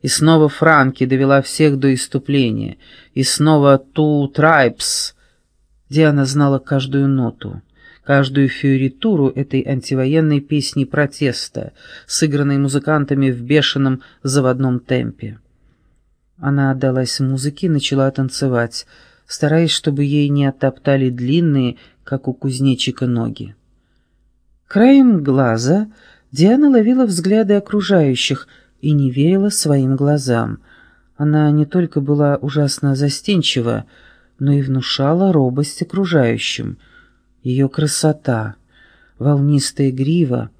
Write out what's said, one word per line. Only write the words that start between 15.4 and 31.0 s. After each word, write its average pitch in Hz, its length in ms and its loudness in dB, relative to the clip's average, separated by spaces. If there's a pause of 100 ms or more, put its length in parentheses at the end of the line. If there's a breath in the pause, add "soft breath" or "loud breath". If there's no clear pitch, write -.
Она 143 340 -2
отдалась 131 480 -2
музыке 135 480 -4
и - 20 0
начала 135 420 0
танцевать, 127 760 -4 (400 soft breath)
стараясь, 156 460 0
чтобы 143 320 -2
ей 143 260 0
не 143 160 2
оттоптали 135 640 -2
длинные, 131 680 0 (260 soft breath)
как - 240 -6
у 127 60 -4
кузнечика, 131 720 -2
ноги. 113 480 -6 (1120)
Краем 240 560 4
глаза 135 680 0 (420 soft breath)
Диана 226 380 4
ловила 254 360 4
взгляды 196 480 0
окружающих 185 960 0 (340 soft breath)
и 151 100 -2
не 139 200 2
верила 180 380 2
своим 139 460 0
глазам. 127 640 -2 (560 soft breath)